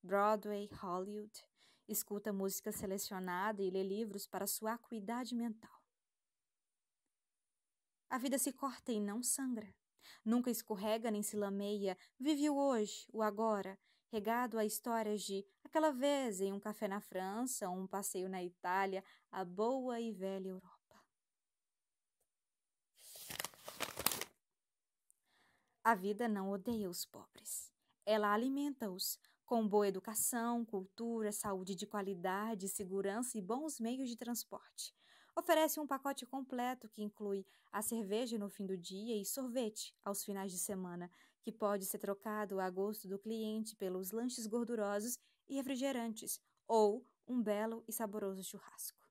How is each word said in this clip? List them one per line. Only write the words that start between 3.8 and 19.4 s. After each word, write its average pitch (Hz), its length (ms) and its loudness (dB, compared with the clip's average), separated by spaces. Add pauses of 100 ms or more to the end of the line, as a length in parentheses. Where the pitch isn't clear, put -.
livros 202 440 -2
para 196 200 -2
sua 220 260 -2
acuidade 240 640 -4
mental. 226 440 -4 (2250)
A 262 80 -2
vida 254 220 2
se 269 120 2
corta 254 420 -6
e 214 60 2
não 208 240 0
sangra. 240 540 -2 (480)
Nunca 247 260 4
escorrega 220 600 0
nem 208 120 2
se 208 140 -2
lameia. 202 600 0 (200)
Vive 294 300 4
o 285 80 4
hoje, 254 560 4
o 220 100 2
agora, 208 560 2 (300)
regado 226 500 2
a 214 60 6
histórias 214 560 2
de 196 260 -2 (160)
aquela 311 300 4
vez 254 480 2
em 196 100 2
um 202 80 -2
café 214 300 -4
na 202 140 0
França, 196 680 -2
um 185 180 -2
passeio 190 400 -2
na 190 160 -2
Itália, 185 640 0 (260)
a 190 140 -4